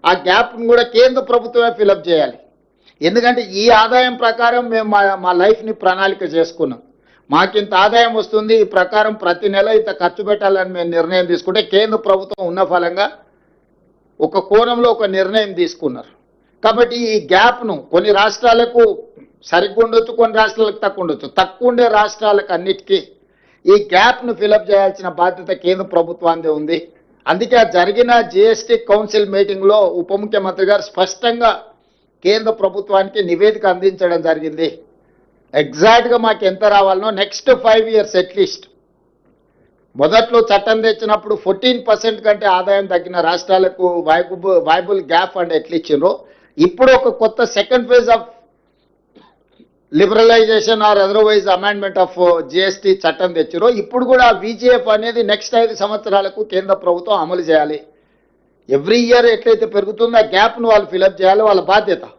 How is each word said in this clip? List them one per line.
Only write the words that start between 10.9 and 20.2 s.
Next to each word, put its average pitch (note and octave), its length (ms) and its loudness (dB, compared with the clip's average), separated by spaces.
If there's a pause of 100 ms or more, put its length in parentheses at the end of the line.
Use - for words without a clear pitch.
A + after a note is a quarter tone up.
నిర్ణయం F3+ 340 0
తీసుకుంటే F#3+ 300 -2 (120)
కేంద్ర G#3+ 240 0 (100)
ప్రభుత్వం F#3+ 440 -2
ఉన్న F#3+ 200 -2
ఫలంగా F3 360 -2 (1160)
ఒక F#3 160 -2 (100)
కోణంలో A#3+ 440 2
ఒక A3+ 100 -4 (120)
నిర్ణయం G3+ 340 -2 (100)
తీసుకున్నారు. D3 500 -6 (540)
కాబట్టి A#3+ 320 2 (160)
ఈ - 20 -2 (180)
గ్యాప్ను A3+ 420 2 (180)
కొన్ని G#3+ 180 2 (100)
రాష్ట్రాలకు A#3 640 2 (680)
సరిగ్గా G3 340 0
ఉండొచ్చు, A3+ 260 -2 (100)